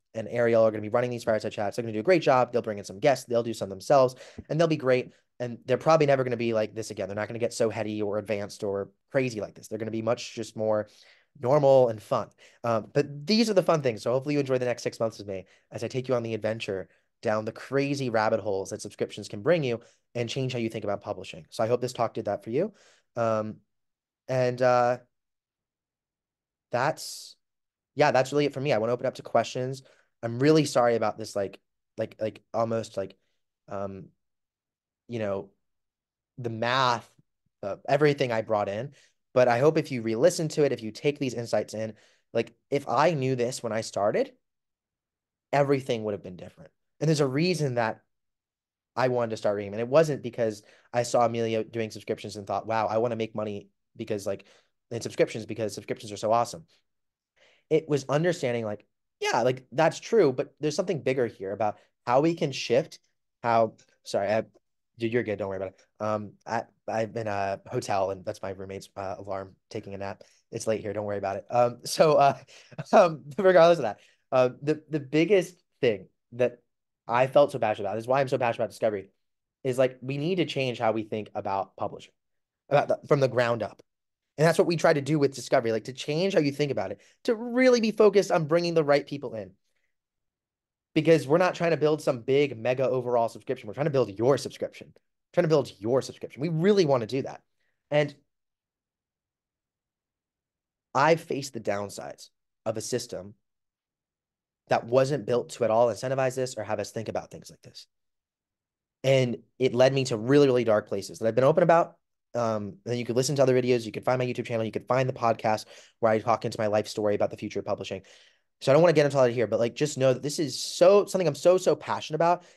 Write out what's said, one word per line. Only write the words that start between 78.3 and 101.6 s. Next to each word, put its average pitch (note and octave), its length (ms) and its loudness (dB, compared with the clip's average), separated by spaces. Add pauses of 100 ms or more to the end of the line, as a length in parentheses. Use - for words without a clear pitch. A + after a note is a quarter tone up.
passionate A#2 260 -2
about G2+ 60 -4
Discovery, G#2 400 -4 (540)
is, B2+ 140 -2
like, B2+ 220 2
we C3+ 180 -8
need E3+ 180 -2
to E3 80 0
change C3 340 -4
how A2+ 140 2
we A2+ 100 -2
think G#2+ 320 -8
about G2 420 -4
publishing, - 360 -10 (560)
about C#3+ 200 2
the, A#2 100 0 (100)
from D3 120 4
the C3 80 4
ground A#2+ 340 0
up. - 180 -10 (580)
And D3+ 80 6
that's E3 120 4
what F#3 80 4
we E3+ 100 0
try E3 160 4
to D3 80 0
do D3 180 0
with C#3 160 2
Discovery, A#2+ 380 0
like, A2 120 -2
to C3 80 -12
change E3 420 -2
how F3 60 2
you C#3+ 120 2
think C#3+ 180 -2
about G2+ 200 -4
it, G2+ 100 -12 (240)
to A#3+ 100 2
really B3 460 4
be A3 100 0
focused G3+ 400 4
on E3+ 160 2
bringing E3+ 280 2
the D#3+ 100 4
right C#3+ 220 2
people B2 280 -10
in. G2 180 -12 (1400)
Because D3+ 320 4
we're D3+ 120 4
not F3+ 160 0
trying E3+ 180 0
to D#3 40 0
build D3+ 240 2
some C3 200 -2
big C3+ 360 2
mega B2+ 320 0
overall A#2+ 400 0
subscription. B2 400 -8
We're G2 60 -10
trying C3+ 100 -4
to D#3 60 -2
build A2+ 280 0
your B2 200 4
subscription. - 560 -10
We're - 400 -20
trying F3 100 2
to E3 40 0
build C#3 300 2
your A#2+ 220 0
subscription. - 400 -10
We E3 80 -4
really F3 380 2
wanna B2+ 200 0
do B2+ 160 -4
that. - 200 -12 (480)
And D3 240 0 (2750)
I've D#3 260 4
faced C3+ 320 -8
the A2+ 80 -10